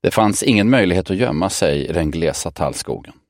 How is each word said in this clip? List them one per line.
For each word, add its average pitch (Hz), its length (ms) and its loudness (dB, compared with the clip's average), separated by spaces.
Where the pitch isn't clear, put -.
Det - 100 0
fanns 107 320 2
ingen 110 280 4
möjlighet 95 400 2
att 95 60 -2
gömma 95 340 0
sig 73 360 0
i 82 60 -6
den 80 180 0
glesa 80 400 -4
tallskogen. - 640 -6